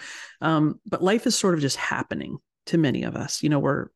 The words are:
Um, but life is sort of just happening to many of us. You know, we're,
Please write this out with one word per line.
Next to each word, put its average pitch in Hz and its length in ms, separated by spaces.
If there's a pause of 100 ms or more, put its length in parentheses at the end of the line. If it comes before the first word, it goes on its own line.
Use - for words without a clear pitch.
(420)
Um, 151 440
but - 180
life 208 240
is 220 100
sort 190 160
of 160 60
just 139 180
happening - 600 (280)
to 170 140
many 123 240
of 113 120
us. - 280
You 151 60
know, 147 100
we're, 139 360